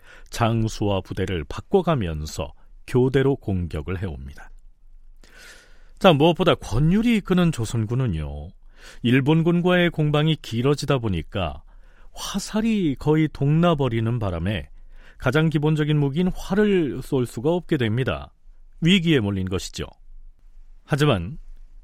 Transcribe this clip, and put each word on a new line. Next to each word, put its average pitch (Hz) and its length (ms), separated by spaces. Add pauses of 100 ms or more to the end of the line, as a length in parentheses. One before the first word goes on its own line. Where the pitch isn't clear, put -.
(300)
장수와 110 720
부대를 92 420
바꿔가면서 87 1080 (320)
교대로 135 520
공격을 87 680
해옵니다. 67 480 (1500)
자, 190 80
무엇보다 160 440
권율이 208 600
이끄는 180 340
조선군은요, 104 1000 (500)
일본군과의 165 880
공방이 151 480
길어지다 135 600
보니까 87 640 (500)
화살이 208 840
거의 156 340
동나버리는 139 840
바람에 92 500 (480)
가장 156 320
기본적인 151 500
무기인 147 300
활을 185 720
쏠 127 220
수가 120 280
없게 170 260
됩니다. 113 560 (480)
위기에 165 380
몰린 98 280
것이죠. - 380 (960)
하지만 139 540 (460)